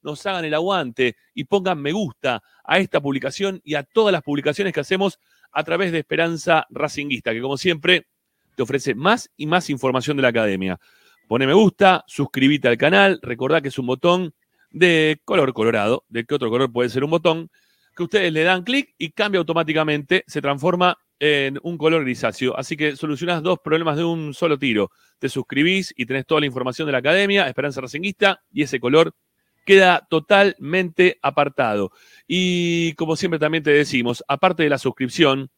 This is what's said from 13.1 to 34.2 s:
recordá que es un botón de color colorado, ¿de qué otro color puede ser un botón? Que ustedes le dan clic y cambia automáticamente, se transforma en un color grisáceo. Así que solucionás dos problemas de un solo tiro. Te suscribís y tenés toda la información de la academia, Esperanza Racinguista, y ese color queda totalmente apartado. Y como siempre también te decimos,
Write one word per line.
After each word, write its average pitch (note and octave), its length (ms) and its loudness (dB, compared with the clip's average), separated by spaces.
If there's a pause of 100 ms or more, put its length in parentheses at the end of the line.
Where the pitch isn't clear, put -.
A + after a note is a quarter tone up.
recordá C3 380 -2
que C#3+ 80 -8
es B2+ 100 -10
un B2+ 80 -4
botón F3 480 0 (360)
de D#3 540 2
color D3 280 2
colorado, A2+ 560 0
¿de A#2 160 -6
qué D3 120 -4
otro B2+ 120 -2
color B2 220 0
puede A#2+ 200 -2
ser B2+ 120 -2
un D3 80 -4
botón? E3 400 0 (460)
Que F3 80 -6
ustedes F3 280 0
le D#3 120 0
dan F#3 180 2
clic C4 360 -4
y E3 120 -6
cambia G3+ 300 -2
automáticamente, D#3 880 0
se D3+ 120 -6
transforma E3+ 560 0 (220)
en C#3+ 440 0
un E3+ 160 -8
color D#3+ 240 2
grisáceo. B2 560 -2
Así C3+ 180 -8
que D3 200 -2
solucionás D#3 480 -4
dos F3+ 180 0
problemas D#3+ 340 0
de D#3+ 60 -2
un D#3+ 320 -4
solo D#3 240 0
tiro. A2 320 0 (300)
Te C3+ 80 -4
suscribís D#3 680 -2
y B2 80 -6
tenés B2+ 220 -6
toda D#3 140 2
la D3 80 -2
información B2+ 380 -6
de D3 60 -2
la C3 60 0
academia, F#3+ 480 2
Esperanza C3+ 340 -6
Racinguista, F#3 680 -2
y C#3+ 120 -4
ese C3+ 180 -4
color D#3 340 2 (500)
queda F#3+ 460 6
totalmente F3+ 1120 2
apartado. A#2+ 680 0 (340)
Y E3+ 680 0
como D#3+ 200 -2
siempre E3 240 -2
también D#3 240 0
te D3 80 2
decimos, C3 560 2